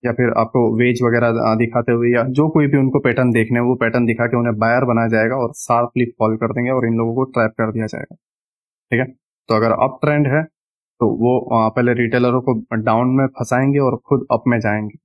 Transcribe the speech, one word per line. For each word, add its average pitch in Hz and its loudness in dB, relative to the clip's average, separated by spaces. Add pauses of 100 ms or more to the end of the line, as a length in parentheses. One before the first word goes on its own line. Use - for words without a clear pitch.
या 120 -2
फिर 117 0
आपको 117 0 (140)
wage 123 0
वगैरह, 117 0
आ, 110 2
दिखाते 117 0
हुए 120 2
या 117 2
जो 147 2
कोई 156 2
भी 139 2
उनको 131 2
pattern 123 2
देखने 113 2
हैं, 120 0
वो 123 2
pattern 120 0
दिखा 117 0
के 120 -2
उन्हें 117 0
buyer 120 0
बनाया 117 0
जाएगा 113 0
और 120 -4
sharply 120 -2
fall 110 0
कर 113 -4
देंगे 123 -4
और 127 -2
इन 113 0
लोगों 117 -2
को 131 -2
trap 113 -2
कर 110 -2
दिया 110 -4
जाएगा, - -12
ठीक - -8
है। 127 0 (420)
तो 113 2
अगर 113 2
up 135 0
trend 147 2
है 147 2 (580)
तो 117 2 (120)
वो, 117 2 (260)
आ, 110 2
पहले 120 0
रिटेलरों 120 0
को 127 -2 (240)
down 117 0
में 135 2
फंसाएंगे 135 -2
और 131 0 (120)
खुद 131 0
अप 120 -2
में 120 2
जाएंगे 107 -4